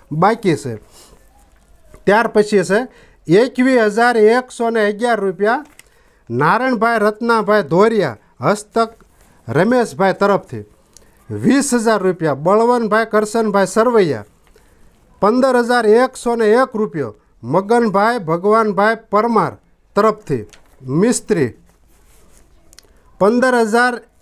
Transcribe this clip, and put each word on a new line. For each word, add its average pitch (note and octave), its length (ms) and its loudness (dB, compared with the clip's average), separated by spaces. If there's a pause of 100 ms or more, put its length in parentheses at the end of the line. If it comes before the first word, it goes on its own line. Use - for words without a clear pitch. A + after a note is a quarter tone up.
(120)
બાકી F#3 440 0
છે. A#2 240 -10 (1200)
ત્યાર A3 240 2
પછી G#3 360 0
છે G#3 240 0 (400)
એકવીસ B3 540 2
હજાર A3+ 360 0
એકસો A#3 520 2
ને A3+ 160 0
અગિયાર G#3+ 340 -2
રૂપિયા G3+ 460 -2 (640)
નારાયણભાઈ A3 720 0
રત્નાભાઈ G#3+ 640 0
ધોરિયા, F3 540 0 (240)
હસ્તક G#3 480 -2 (600)
રમેશભાઈ F#3+ 640 0
તરફથી. F#3 520 -2 (640)
વીસ A#3+ 420 0
હજાર A3 280 0
રૂપિયા F3 320 -2
બળવંતભાઈ A3 720 0
કરશનભાઈ G#3+ 600 0
સરવૈયા. F#3+ 580 0 (960)
પંદર B3 360 2
હજાર A#3+ 280 0
એકસો A#3+ 500 2
ને A3 160 2
એક B3+ 240 0
રૂપિયો D#3+ 400 -6 (280)
મગનભાઈ G#3+ 720 0
ભગવાનભાઈ G#3 800 0 (140)
પરમાર G3+ 460 0 (380)
તરફથી, G3+ 500 -2 (420)
મિસ્ત્રી. E3 640 0 (1700)
પંદર B3 360 2
હજાર A#3 460 0 (200)